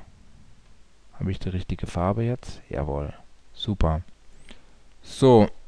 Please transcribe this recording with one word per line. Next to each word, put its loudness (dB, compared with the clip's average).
Habe -4
ich -6
die -6
richtige -6
Farbe -2
jetzt? -6
Jawohl. -4
Super. 0
So, 6